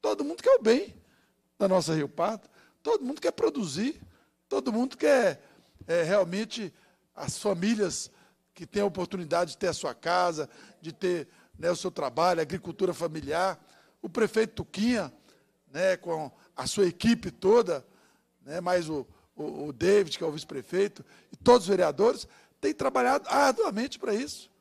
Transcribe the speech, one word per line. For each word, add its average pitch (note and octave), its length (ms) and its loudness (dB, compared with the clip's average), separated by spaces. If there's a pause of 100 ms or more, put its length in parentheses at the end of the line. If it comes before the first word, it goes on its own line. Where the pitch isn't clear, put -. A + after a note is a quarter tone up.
Todo D#4 220 -2
mundo D#4+ 200 -8
quer C5 120 8
o A4 60 4
bem B3 340 2 (640)
da G3 100 0
nossa E3 280 2
Rio D3 140 -2
Pardo, G3+ 400 -4 (340)
todo G#4+ 200 0
mundo C#4 180 -8
quer E4+ 100 0
produzir, A#3+ 680 -2 (460)
todo C4 240 -2
mundo A#3+ 260 -2
quer, B3 440 4 (460)
é, E3+ 160 2
realmente G3 720 -2 (420)
as D3 220 -8
famílias G3+ 760 -2 (420)
que E3+ 120 -16
têm G3+ 160 -4
a G3+ 40 2
oportunidade F3 680 -2
de - 60 -16
ter F#3 100 -2
a D#3+ 60 0
sua C3+ 220 -6
casa, E3+ 540 0 (320)
de D#3+ 100 -12
ter, F3 360 -4 (300)
né, E3+ 140 -2
o F3 40 0
seu F3+ 160 -6
trabalho, E3 480 2
a D#3+ 40 0
agricultura F3 500 -4
familiar. D#3+ 680 -4 (420)
O G3+ 80 -10
prefeito A3 460 0
Tuquinha, G3+ 580 -2 (540)
né, F3+ 300 0
com D#3+ 340 -6 (240)
a B2+ 120 -6
sua G3 200 2
equipe A3 440 0
toda, F#3 540 2 (560)
né, D3 180 -10
mais F3 300 0
o, D3 180 -6 (280)
o, D3 320 -8
o C#3+ 60 -10
David, F3+ 440 2
que F3+ 60 -6
é E3 40 -2
o D3+ 40 -2
vice-prefeito, E3+ 720 -4 (260)
e - 60 -20
todos A#3+ 260 6
os F3 60 -6
vereadores, F3+ 580 0 (320)
têm D#4 140 -2
trabalhado C4 560 0
arduamente C#4 680 0
pra - 160 -4
isso. C4+ 360 -8 (120)